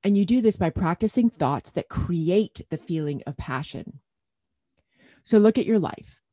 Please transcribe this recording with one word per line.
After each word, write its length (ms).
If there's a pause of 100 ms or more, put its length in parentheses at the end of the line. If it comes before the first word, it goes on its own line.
And 120
you 80
do 160
this 160
by 140
practicing 600
thoughts 420
that 160
create 800
the 100
feeling 480
of 100
passion. 640 (1200)
So 140
look 200
at 80
your 140
life. 420 (100)